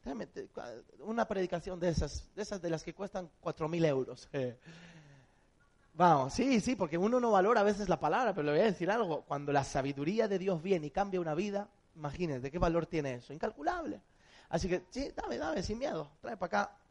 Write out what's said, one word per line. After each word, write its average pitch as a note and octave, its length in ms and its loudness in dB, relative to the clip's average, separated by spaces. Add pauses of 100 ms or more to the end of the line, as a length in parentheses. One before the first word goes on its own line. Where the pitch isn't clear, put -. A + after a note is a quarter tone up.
Tráeme, A3+ 260 -8
te-, - 220 -12
cua-, A#2 320 -14 (180)
una A3 280 -2
predicación F#3 500 -4
de F3 120 2
esas, - 440 -4
de F#3 60 -10
esas G3+ 220 -6
de F3 80 -2
las D#3+ 120 -2
que E3+ 120 -12
cuestan F#3+ 440 -8
cuatro D#3 300 -4
mil E3 160 2
euros. C3 480 0
<laughs> - 1600 -12
Vamos, D3+ 400 6
sí, B3+ 300 4
sí, B3 120 -2
porque E3 220 -2
uno A3+ 240 2
no A#3 120 2
valora G#3 280 6
a G3+ 40 4
veces G3+ 260 2
la D#3+ 100 2
palabra, G3 320 2
pero D3 140 -2
le D3 60 2
voy D#3 80 4
a G#3+ 40 6
decir F3+ 260 0
algo. G3 360 0
Cuando C#3+ 260 -4
la C#3 100 4
sabiduría C#3+ 640 0
de G3 120 0
Dios F3+ 240 0
viene E3+ 240 0
y C#3+ 40 -6
cambia F#3+ 300 -2
una D#3+ 140 -2
vida, G3+ 340 -2 (280)
imagínate, C#3+ 540 -4
¿qué E3 80 -6
valor E3+ 280 2
tiene C#3 300 -4
eso? C3 180 -14
Incalculable. C#4+ 680 -4 (480)
Así E3 220 -2
que, F3+ 180 0
sí, C4+ 260 -6
dame, G4+ 220 -6
dame, D4 260 -2
sin G#3+ 160 -4
miedo, G#3+ 340 -4 (100)
trae A3+ 160 -10
para G3+ 240 0
acá. - 140 -6 (140)